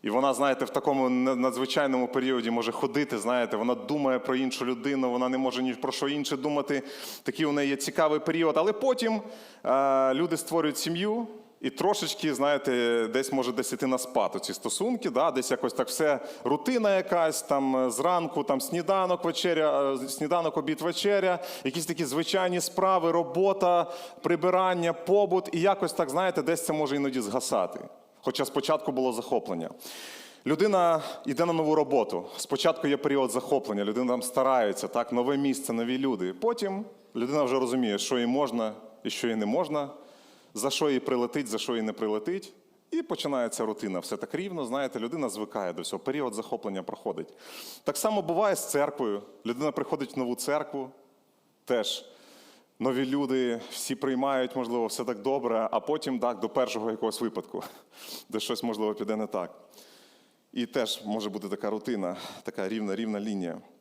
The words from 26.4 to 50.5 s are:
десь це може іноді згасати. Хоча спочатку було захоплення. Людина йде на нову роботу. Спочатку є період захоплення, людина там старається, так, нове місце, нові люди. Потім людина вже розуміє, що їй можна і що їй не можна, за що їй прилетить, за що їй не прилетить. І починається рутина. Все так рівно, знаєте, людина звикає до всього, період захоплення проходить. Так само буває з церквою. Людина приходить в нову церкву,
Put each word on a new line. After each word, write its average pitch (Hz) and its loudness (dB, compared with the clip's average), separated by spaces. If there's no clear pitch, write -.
десь 156 0
це 160 0
може 151 0
іноді 135 0
згасати. 104 0
Хоча 131 -2
спочатку 151 -2
було 127 0
захоплення. 107 -2
Людина 170 4
йде 143 2
на 170 0
нову 156 4
роботу. 127 2
Спочатку - 0
є 143 2
період 139 2
захоплення, 123 0
людина 120 0
там 120 -2
старається, 123 2
так, 120 -2
нове 123 2
місце, 135 0
нові 117 0
люди. 107 0
Потім 208 -2
людина 135 0
вже 131 2
розуміє, 123 2
що 127 0
їй 120 2
можна 117 0
і - -2
що - -2
їй 113 2
не 107 0
можна, 147 0
за 113 -2
що 147 2
їй 131 4
прилетить, 123 0
за 110 -4
що 120 -2
їй 113 -2
не 107 -2
прилетить. 110 -2
І 330 -2
починається 123 -2
рутина. 104 -2
Все 107 -6
так - -8
рівно, 175 -4
знаєте, 127 -4
людина 123 -4
звикає 101 -4
до 85 -6
всього, 90 -6
період 135 -4
захоплення 104 -6
проходить. - -6
Так - -2
само 214 2
буває 175 2
з - -6
церквою. 139 0
Людина 131 0
приходить 139 -4
в 135 -4
нову 123 0
церкву, 143 -2